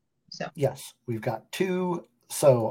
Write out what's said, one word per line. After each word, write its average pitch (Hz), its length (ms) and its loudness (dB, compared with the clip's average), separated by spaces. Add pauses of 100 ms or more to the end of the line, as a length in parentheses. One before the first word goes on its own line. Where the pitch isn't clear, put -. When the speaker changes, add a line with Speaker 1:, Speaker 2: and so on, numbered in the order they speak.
(300)
Speaker 1:
So - 260 -12
Speaker 2:
yes, - 380 -4 (140)
we've 113 140 -4
got 113 300 -6
two. 180 540 -2 (240)
So 120 420 4